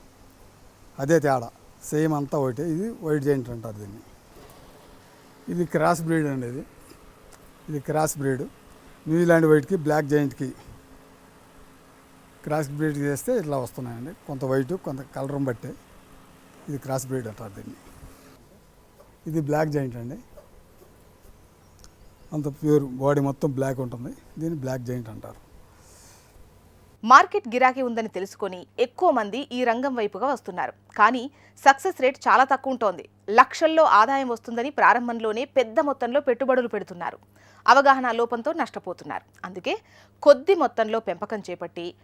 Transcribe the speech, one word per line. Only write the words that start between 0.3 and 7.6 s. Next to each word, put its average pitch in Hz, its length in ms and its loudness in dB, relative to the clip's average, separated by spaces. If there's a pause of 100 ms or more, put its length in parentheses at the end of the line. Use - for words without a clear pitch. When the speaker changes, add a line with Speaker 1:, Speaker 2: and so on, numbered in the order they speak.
Speaker 1:
అదే 151 200 4
తేడా, 131 300 0 (420)
సేమ్ 156 220 0
అంతా 143 260 -4
వైటే. 131 300 -2
ఇది 196 240 -4 (100)
వైట్ 151 200 -2
జెయింట్ 135 260 0
అంటారు 113 260 -12
దీన్ని. 104 260 -16 (1500)
ఇది 170 140 -2
క్రాస్ 165 360 0
బ్రీడ్ 160 260 0
అండి. 131 200 -4
ఇది, 131 160 -10 (1080)